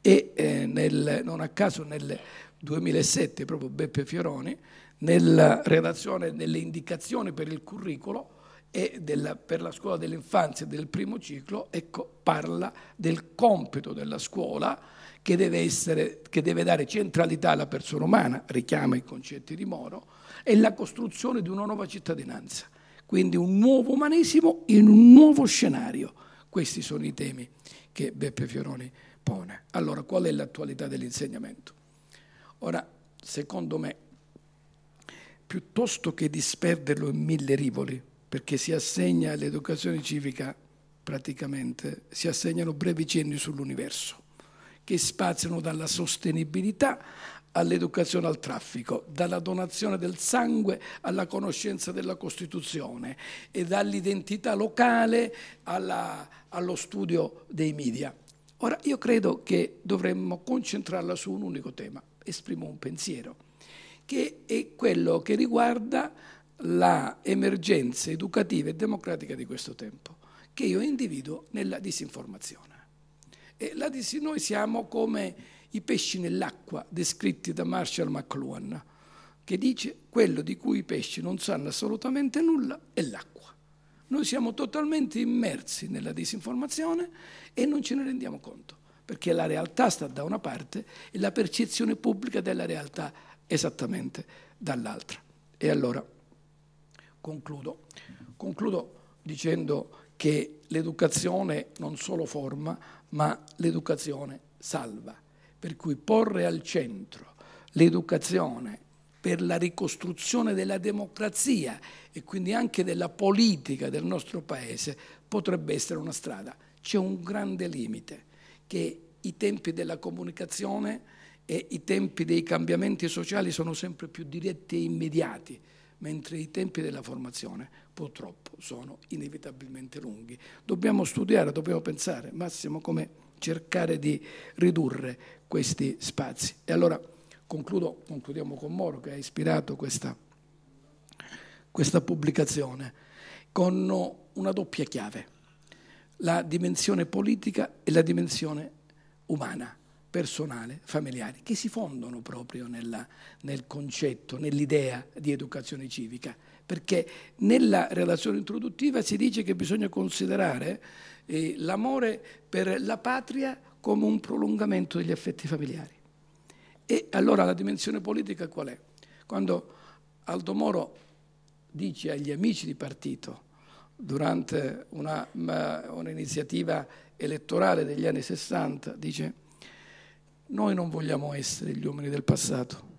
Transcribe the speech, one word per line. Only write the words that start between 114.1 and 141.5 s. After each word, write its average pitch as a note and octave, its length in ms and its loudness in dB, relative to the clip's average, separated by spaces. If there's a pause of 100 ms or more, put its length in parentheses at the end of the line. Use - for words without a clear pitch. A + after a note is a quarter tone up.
Paese - 540 -8 (300)
potrebbe E3+ 480 -2
essere D#3 240 -4
una D#3+ 140 -8
strada. D3 440 -10 (240)
C'è - 180 0
un F#3+ 220 0
grande F#3 460 -4
limite, A2+ 600 -8 (420)
che E3+ 320 -4 (200)
i F3+ 160 -6
tempi G3+ 360 -2
della E3 260 -6
comunicazione G3 1000 -6 (440)
e - 260 -6
i E3 120 -8
tempi F#3+ 420 0
dei E3 200 2
cambiamenti E3+ 640 0
sociali F3 420 -2
sono E3 220 -4
sempre E3+ 340 -10
più E3+ 160 -14
diretti E3 540 -8
e E3+ 60 0
immediati, D#3+ 800 -2 (380)
mentre D#3 400 -8
i D#3 140 -10
tempi D#3+ 280 -4
della C#3+ 220 -6
formazione A#2+ 680 -12 (240)
purtroppo - 680 -14
sono B2+ 400 -16 (100)
inevitabilmente C3+ 880 -14
lunghi. A#2 400 -14 (260)
Dobbiamo G3+ 380 2
studiare, F#3 480 4
dobbiamo D#3+ 300 -2
pensare, D#3+ 520 -6
Massimo, D#3+ 480 -8
come - 440 -6 (140)
cercare E3 600 -2
di D3 260 -2 (300)
ridurre E3 640 2 (280)
questi - 520 0
spazi. - 560 -6 (100)
E - 80 -2
allora E3 260 4 (480)
concludo, E3+ 600 -4
concludiamo D3 480 -10
con D3+ 200 -10
Moro, F3 240 -4
che C#3+ 140 -12
ha - 20 -12
ispirato D3+ 640 -2
questa, - 400 -6 (1500)